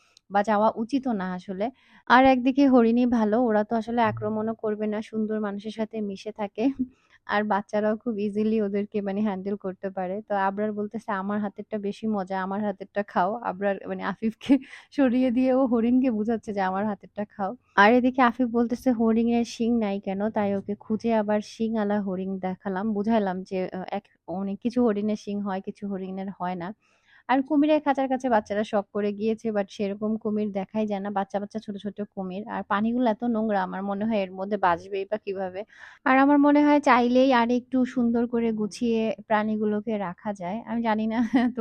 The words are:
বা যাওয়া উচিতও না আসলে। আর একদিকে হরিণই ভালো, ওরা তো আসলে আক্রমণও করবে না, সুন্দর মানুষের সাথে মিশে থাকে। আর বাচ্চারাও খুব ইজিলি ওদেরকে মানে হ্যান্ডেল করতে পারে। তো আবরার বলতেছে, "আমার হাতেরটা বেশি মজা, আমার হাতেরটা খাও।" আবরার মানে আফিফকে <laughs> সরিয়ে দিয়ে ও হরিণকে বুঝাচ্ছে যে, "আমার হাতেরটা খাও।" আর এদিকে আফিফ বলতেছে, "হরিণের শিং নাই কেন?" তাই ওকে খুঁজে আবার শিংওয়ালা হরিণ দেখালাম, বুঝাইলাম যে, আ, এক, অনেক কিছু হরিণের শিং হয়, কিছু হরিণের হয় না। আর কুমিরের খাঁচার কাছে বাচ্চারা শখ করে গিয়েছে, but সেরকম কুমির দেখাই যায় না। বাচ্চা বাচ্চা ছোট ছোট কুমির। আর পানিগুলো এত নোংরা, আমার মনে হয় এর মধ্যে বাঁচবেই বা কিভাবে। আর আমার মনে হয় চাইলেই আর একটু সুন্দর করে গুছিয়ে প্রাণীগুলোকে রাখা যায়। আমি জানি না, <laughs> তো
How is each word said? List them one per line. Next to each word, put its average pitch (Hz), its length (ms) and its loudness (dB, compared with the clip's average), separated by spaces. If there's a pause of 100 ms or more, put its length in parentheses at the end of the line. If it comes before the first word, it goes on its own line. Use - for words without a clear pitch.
(300)
বা 202 120 2
যাওয়া 214 340 2
উচিতও 247 360 -2
না 185 200 -4
আসলে। 185 340 -6 (440)
আর 247 160 8
একদিকে 262 400 4
হরিণই 247 420 6
ভালো, 220 340 2
ওরা 214 220 2
তো 233 120 -6
আসলে 233 260 -2
আক্রমণও 214 520 -2
করবে 214 320 -4
না, 208 160 -2
সুন্দর 214 380 -4
মানুষের 208 340 -6
সাথে 220 260 -6
মিশে 202 320 -8
থাকে। 214 320 -6 (600)
আর 208 180 0
বাচ্চারাও 214 520 0
খুব 226 220 -6
ইজিলি 214 440 0
ওদেরকে 202 380 -2
মানে 196 220 -4
হ্যান্ডেল 196 340 -4
করতে 190 340 -8
পারে। 190 320 -6
তো 208 160 -6
আবরার 202 340 -2
বলতেছে, 208 400 -6
"আমার 202 280 -2
হাতেরটা 208 380 -8
বেশি 202 300 -6
মজা, 196 340 -2
আমার 196 200 -4
হাতেরটা 202 440 -6
খাও।" 190 240 0 (140)
আবরার 190 320 -2 (100)
মানে 185 180 -6
আফিফকে 214 480 -2
<laughs> 262 160 2 (240)
সরিয়ে 254 380 2
দিয়ে 254 220 2
ও 254 140 4
হরিণকে 247 440 2
বুঝাচ্ছে 214 420 -2
যে, 196 100 -2
"আমার 190 240 -2
হাতেরটা 202 420 -6
খাও।" 196 220 -6 (260)
আর 202 180 10
এদিকে 254 280 4
আফিফ 247 280 2
বলতেছে, 233 420 0
"হরিণের 233 540 2
শিং 226 320 -2
নাই 202 220 -2
কেন?" 196 200 -4 (100)
তাই 208 240 -2
ওকে 196 220 -4
খুঁজে 220 380 -4
আবার 214 320 2
শিংওয়ালা 214 540 -2
হরিণ 190 400 -4
দেখালাম, 185 520 -4
বুঝাইলাম 202 500 0
যে, 190 240 -6
আ, 185 140 -8 (100)
এক, 196 140 -6 (240)
অনেক 196 320 -6
কিছু 240 200 -2
হরিণের 214 380 0
শিং 202 240 -8
হয়, 190 200 -4
কিছু 208 240 -12
হরিণের 190 440 -8
হয় 180 260 -6
না। 170 120 -8 (600)
আর 262 140 4
কুমিরের 302 400 4
খাঁচার 269 260 0
কাছে 262 200 0
বাচ্চারা 214 360 0
শখ 208 260 -2
করে 208 220 -2
গিয়েছে, 220 360 -2
but 208 220 0
সেরকম 208 460 -4
কুমির 214 360 -2
দেখাই 196 340 -4
যায় 202 160 -4
না। 208 80 -6
বাচ্চা 196 280 -4
বাচ্চা 202 220 -8
ছোট 202 180 -10
ছোট 196 200 -10 (100)
কুমির। 185 400 -8
আর 196 180 -6
পানিগুলো 233 420 0
এত 214 160 0
নোংরা, 220 380 0
আমার 185 200 -6
মনে 202 220 -4
হয় 220 160 0
এর 185 120 -4
মধ্যে 190 260 -4
বাঁচবেই 190 480 0
বা 208 120 -6
কিভাবে। 190 420 -6 (460)
আর 262 120 6
আমার 285 200 6
মনে 294 240 6
হয় 294 180 6
চাইলেই 254 520 4
আর 233 180 4
একটু 247 360 0
সুন্দর 233 420 0
করে 233 240 0
গুছিয়ে 220 480 -2 (220)
প্রাণীগুলোকে 214 760 0
রাখা 190 360 -8
যায়। 180 300 -6
আমি 233 180 -4
জানি 220 240 0
না, 220 120 -2
<laughs> 247 360 2
তো 226 60 -6